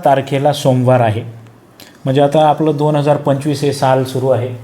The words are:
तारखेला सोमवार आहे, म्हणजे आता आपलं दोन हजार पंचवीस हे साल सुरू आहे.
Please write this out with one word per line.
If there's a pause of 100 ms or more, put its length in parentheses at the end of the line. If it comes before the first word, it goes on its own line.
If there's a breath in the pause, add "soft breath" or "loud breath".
तारखेला
सोमवार
आहे, (840 loud breath)
म्हणजे
आता
आपलं
दोन
हजार
पंचवीस
हे
साल
सुरू
आहे. (160)